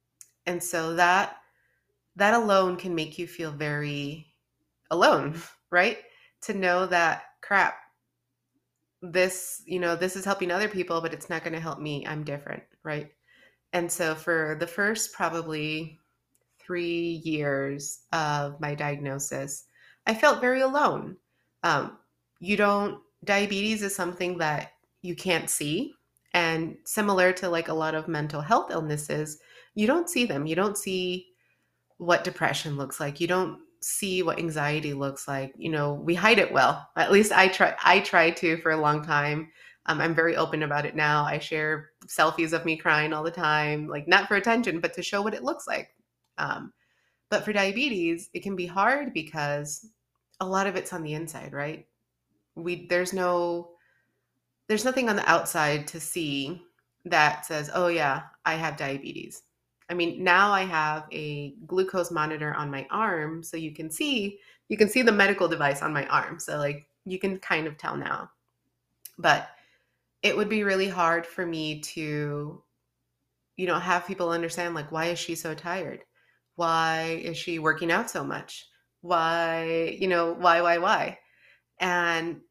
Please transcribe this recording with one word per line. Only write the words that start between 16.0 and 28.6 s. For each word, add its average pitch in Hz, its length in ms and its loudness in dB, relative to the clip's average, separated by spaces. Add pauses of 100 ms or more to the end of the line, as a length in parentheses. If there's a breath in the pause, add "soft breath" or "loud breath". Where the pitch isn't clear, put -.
three 170 640 -4
years 143 800 -4 (120)
of 147 460 -2
my 147 140 -4
diagnosis, 143 920 -6 (420 soft breath)
I 220 80 2
felt 233 260 4
very 254 200 2
alone. 262 560 0 (460)
Um, 151 340 0 (420)
you 202 180 0
don't, 202 420 2 (240)
diabetes 202 580 0
is 196 140 -4
something 180 420 -4
that 156 360 -2 (280)
you 175 140 -8
can't 165 340 0
see. 160 440 -2 (400)
And 165 500 0
similar 190 500 4
to, 185 160 -4
like, 170 200 -2
a 165 40 -2
lot 156 220 -2
of 156 120 -4
mental 151 340 -4
health 226 300 2